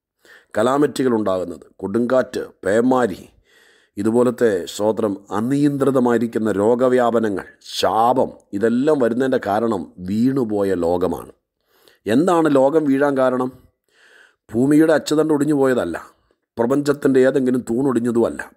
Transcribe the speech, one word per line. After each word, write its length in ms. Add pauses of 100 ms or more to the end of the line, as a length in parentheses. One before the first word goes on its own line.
(580)
കലാമിറ്റികൾ 580
ഉണ്ടാകുന്നത്, 500 (140)
കൊടുങ്കാറ്റ്, 640 (220)
പേമാരി, 560 (760)
ഇതുപോലത്തെ, 520 (160)
സ്തോത്രം, 480 (180)
അനിയന്ത്രിതമായിരിക്കുന്ന 1200
രോഗവ്യാപനങ്ങൾ, 920 (260)
ശാപം, 600 (220)
ഇതെല്ലാം 460
വരുന്നതിൻ്റെ 420
കാരണം 400 (240)
വീണുപോയ 680
ലോകമാണ്. 560 (760)
എന്താണ് 460
ലോകം 340
വീഴാൻ 320
കാരണം? 320 (1000)
ഭൂമിയുടെ 440
അച്ചുതണ്ട് 400
ഒടിഞ്ഞു 220
പോയതല്ല, 420 (600)
പ്രപഞ്ചത്തിൻ്റെ 640
ഏതെങ്കിലും 420
തൂണൊടിഞ്ഞതുമല്ല. 800 (160)